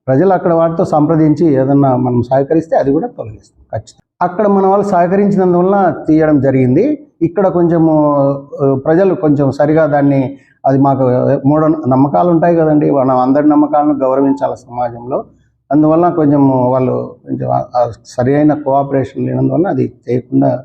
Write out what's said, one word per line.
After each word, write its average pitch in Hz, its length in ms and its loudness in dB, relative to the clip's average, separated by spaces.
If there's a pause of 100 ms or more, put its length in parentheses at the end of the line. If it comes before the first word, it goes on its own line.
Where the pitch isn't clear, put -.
ప్రజలు 160 260 2
అక్కడ 175 200 0
వాటితో 165 320 0
సంప్రదించి 156 680 2
ఏదన్నా 135 420 2
మనం 123 260 0
సహకరిస్తే 139 540 -2
అది 139 160 0
కూడా 165 160 -2
తొలగిస్తాం - 560 -16
ఖచ్చితంగా. - 400 -14 (180)
అక్కడ 180 260 -2
మన 196 180 2
వాళ్ళు 196 200 2
సహకరించినందువలన 190 1200 0
తీయడం 156 340 2
జరిగింది. 131 440 2 (360)
ఇక్కడ 190 260 0
కొంచెము, 165 460 2 (640)
ఆ, 139 180 0 (100)
ప్రజలు 175 280 2
కొంచెం 143 380 0
సరిగా 151 340 0
దాన్ని, 139 520 0 (280)
అది 135 120 2
మాకు 135 260 0 (420)
మూఢ 151 200 2 (220)
నమ్మకాలు 139 420 0
ఉంటాయి 170 260 2
కదండి, 156 360 0
మనం 131 260 0
అందరి 139 320 0
నమ్మకాలను 147 440 0
గౌరవించాలి 131 640 -2
సమాజంలో. 120 640 -8 (520)
అందువల్ల 156 380 2
కొంచెం 143 400 2 (220)
వాళ్ళు 123 520 -4
కొంచెం 131 280 -6
ఆ, 123 80 0 (160)
ఆ 120 160 0 (140)
సరైన 143 480 0
కోఆపరేషన్ 135 720 -2
లేనందువల్ల 131 420 -2
అది 127 300 -4
చేయకుండా 127 680 -2